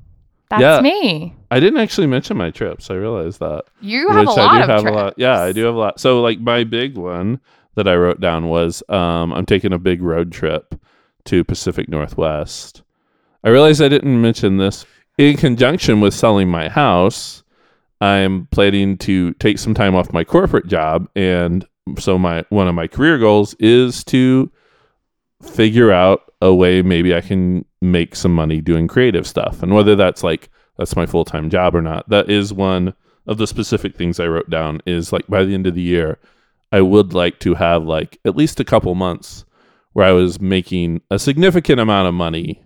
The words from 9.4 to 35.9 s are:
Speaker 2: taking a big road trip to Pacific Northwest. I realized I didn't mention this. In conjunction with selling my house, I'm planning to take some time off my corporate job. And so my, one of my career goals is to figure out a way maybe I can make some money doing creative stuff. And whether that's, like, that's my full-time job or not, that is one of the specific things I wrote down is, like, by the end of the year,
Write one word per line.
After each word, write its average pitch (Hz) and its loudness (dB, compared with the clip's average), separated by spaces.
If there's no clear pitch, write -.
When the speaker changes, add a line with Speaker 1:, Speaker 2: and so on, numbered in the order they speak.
Speaker 2:
taking 98 0
a 87 -2
big 90 -2
road 85 -2
trip 78 -8
to 87 0
Pacific - -6
Northwest. 76 -6
I - 0
realized 147 6
I 143 4
didn't 139 2
mention 110 0
this. 98 -4
In 143 4
conjunction 127 2
with 101 4
selling 101 2
my 82 -4
house, 104 0
I'm 98 0
planning 98 0
to 90 -2
take - -2
some 110 -4
time 101 2
off 90 -2
my 85 -2
corporate 170 0
job. 82 -2
And 90 -2
so 92 0
my, 85 -2
one 98 2
of 87 -2
my 82 -4
career 151 0
goals 104 2
is 120 4
to 131 2
figure 113 4
out 92 2
a 92 6
way 92 4
maybe 87 2
I 85 -2
can 90 -2
make 90 0
some 90 0
money 78 0
doing 82 0
creative 120 0
stuff. - -6
And 92 0
whether 104 6
that's, 98 0
like, 80 -4
that's - -8
my 85 -2
full-time 80 -4
job 90 0
or 85 0
not, 82 -8
that 101 2
is 101 -2
one 92 -2
of 110 -6
the 110 -2
specific - -4
things 87 -4
I 87 -4
wrote 82 -4
down 80 -6
is, 85 -6
like, - -4
by 95 0
the 98 -2
end 95 -4
of 87 -2
the 90 -6
year, 85 -2